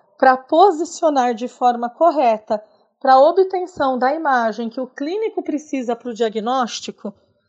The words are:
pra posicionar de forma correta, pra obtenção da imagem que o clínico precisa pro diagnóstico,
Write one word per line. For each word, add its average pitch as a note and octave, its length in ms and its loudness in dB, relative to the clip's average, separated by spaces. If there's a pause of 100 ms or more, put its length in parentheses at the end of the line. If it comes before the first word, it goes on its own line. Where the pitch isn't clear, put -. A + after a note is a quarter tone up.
(180)
pra C4 200 4
posicionar D#4 960 0
de A#3 140 -8
forma A#3+ 420 -2
correta, A#3+ 720 0 (360)
pra C4 180 6
obtenção E4+ 800 2
da B3 160 0
imagem A#3+ 560 -2
que C4 120 -8
o B3 60 -8
clínico G4 540 -6
precisa C4+ 540 -6
pro A#3+ 180 -10
diagnóstico, A3 1000 -6 (360)